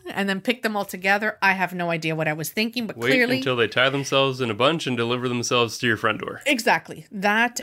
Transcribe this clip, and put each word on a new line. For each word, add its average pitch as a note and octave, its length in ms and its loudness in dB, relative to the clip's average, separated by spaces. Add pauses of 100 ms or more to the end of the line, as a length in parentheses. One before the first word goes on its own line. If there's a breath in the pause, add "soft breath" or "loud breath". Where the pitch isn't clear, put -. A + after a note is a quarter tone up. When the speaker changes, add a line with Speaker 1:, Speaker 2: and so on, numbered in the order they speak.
Speaker 1:
and G3 200 -2
then F#3+ 100 -2
pick A#3+ 240 -4
them A3 140 -2
all G3+ 80 -4
together. G3+ 560 0
I G3 100 4
have F#3 220 0
no F3 160 -4
idea D#3+ 260 -2
what D#3 140 0
I D3+ 40 0
was D#3 160 -6
thinking, A3+ 380 -4
but - 80 -8
Speaker 2:
Wait A#3 140 0
Speaker 1:
clearly B3+ 300 4
Speaker 2:
until C3 180 0
they A2+ 100 4
tie B2+ 220 2
themselves C3+ 500 0
in B2 100 0
a A2 40 0
bunch C#3+ 340 2
and B2+ 80 -2
deliver A#2+ 320 0
themselves A#2+ 520 0
to B2+ 80 0
your A2 100 2
front G#2+ 240 -2
door. - 240 -8
Speaker 1:
Exactly. F#3 680 0
That A3 520 0